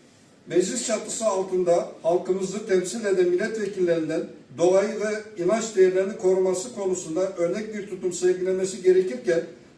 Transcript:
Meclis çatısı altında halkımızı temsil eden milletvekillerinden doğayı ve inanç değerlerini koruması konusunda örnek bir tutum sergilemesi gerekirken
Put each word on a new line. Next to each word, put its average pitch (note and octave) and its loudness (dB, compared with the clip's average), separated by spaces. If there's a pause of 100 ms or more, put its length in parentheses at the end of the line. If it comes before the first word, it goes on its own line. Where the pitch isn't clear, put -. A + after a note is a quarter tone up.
(480)
Meclis F#3+ 0
çatısı A3 -4
altında F#3 2 (140)
halkımızı F#3 -2
temsil G3 0
eden F#3 2
milletvekillerinden F3+ 0 (340)
doğayı F#3+ 4
ve G#3+ -6
inanç G#3+ 0
değerlerini F#3+ 4
koruması F#3 0
konusunda F#3 -4
örnek G#3 -2
bir G3+ -8
tutum F3+ -6
sergilemesi F#3 0
gerekirken F#3 2 (340)